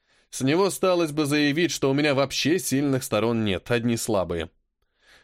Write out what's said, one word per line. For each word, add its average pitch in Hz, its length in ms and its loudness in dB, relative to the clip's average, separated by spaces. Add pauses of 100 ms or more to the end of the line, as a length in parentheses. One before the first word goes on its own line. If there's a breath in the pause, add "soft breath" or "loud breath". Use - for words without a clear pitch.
(320)
с - 80 -12
него 165 300 2
сталось 175 420 0
бы 151 140 0
заявить, 147 460 2
что - 180 0
у - 20 0
меня 147 220 2
вообще 139 440 0
сильных 135 460 0
сторон 113 400 0
нет, 95 260 -2
одни 120 280 0
слабые. 87 520 -2 (720 soft breath)